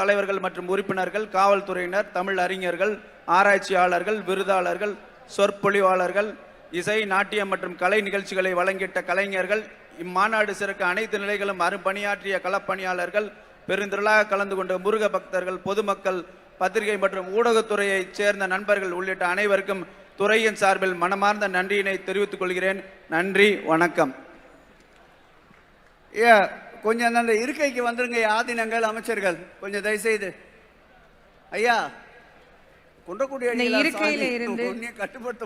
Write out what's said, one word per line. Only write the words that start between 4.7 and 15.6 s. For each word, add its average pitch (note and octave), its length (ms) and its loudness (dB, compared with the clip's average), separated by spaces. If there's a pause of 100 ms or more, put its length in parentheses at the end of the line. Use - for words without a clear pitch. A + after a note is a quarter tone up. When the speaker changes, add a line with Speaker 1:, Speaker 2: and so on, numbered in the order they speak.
Speaker 1:
சொற்பொழிவாளர்கள், G3 960 2 (480)
இசை, G3 180 0 (160)
நாட்டியம் G3 400 0
மற்றும் F#3 300 -4
கலை G3 240 4
நிகழ்ச்சிகளை F#3+ 540 -4
வழங்கிட்ட F#3+ 380 -2 (120)
கலைஞர்கள், G3 520 -2 (420)
இம்மாநாடு G3+ 560 0
சிறக்க G3 220 -6 (100)
அனைத்து G#3+ 300 -2
நிலைகளும் G3+ 440 -2
அரும்பணியாற்றிய F#3+ 800 -2
களப்பணியாளர்கள், F#3+ 840 -4 (400)
பெருந்திரளாக G3+ 640 2
கலந்து G3 260 0
கொண்ட F#3+ 160 -2 (120)
முருக G#3+ 180 2 (120)
பக்தர்கள், F#3 520 -4